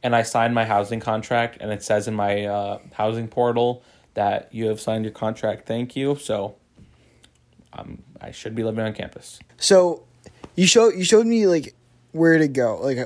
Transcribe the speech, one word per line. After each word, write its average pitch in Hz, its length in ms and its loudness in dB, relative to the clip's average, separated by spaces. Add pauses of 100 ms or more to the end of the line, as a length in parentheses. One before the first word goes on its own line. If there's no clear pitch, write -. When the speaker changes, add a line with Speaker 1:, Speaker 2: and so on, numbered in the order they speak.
Speaker 1:
And 120 140 0
I 113 60 4
signed 117 320 0
my 113 100 2
housing 107 360 0
contract, 113 600 -2
and 107 100 -8
it 104 120 -6
says 104 260 -2
in 110 60 -6
my, 101 320 -2
uh, 101 320 -4 (160)
housing 110 340 -4
portal 120 540 0 (320)
that 104 380 -2
you 110 160 -4
have 107 120 -4
signed 110 240 -4
your 107 80 -8
contract. 110 540 -6
Thank 120 300 -6
you. 139 200 -2
So, 107 400 -6 (1160)
um, - 300 -16 (180)
I 117 120 -16
should 110 220 -12
be 113 100 -4
living 113 200 -2
on 110 100 -4
campus. - 440 -14 (200)
Speaker 2:
So, 180 460 4 (520)
you 185 100 4
show, 226 220 6
you 185 160 0
showed 220 220 6
me, 226 200 2
like, 165 280 0 (380)
where 165 260 4
to 156 100 4
go. 123 340 0
Like, 131 240 -2